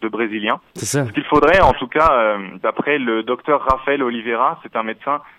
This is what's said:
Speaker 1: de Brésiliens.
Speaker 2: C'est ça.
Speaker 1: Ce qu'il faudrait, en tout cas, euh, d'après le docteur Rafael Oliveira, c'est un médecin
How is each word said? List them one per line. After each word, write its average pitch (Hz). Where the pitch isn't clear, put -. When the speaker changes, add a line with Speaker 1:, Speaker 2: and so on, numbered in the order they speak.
Speaker 1:
de 113
Brésiliens. 110
Speaker 2:
C'est -
ça. 139
Speaker 1:
Ce 110
qu'il -
faudrait, 151
en 147
tout -
cas, 156
euh, 113
d'après 143
le 113
docteur 123
Rafael 135
Oliveira, 120
c'est 143
un 113
médecin 113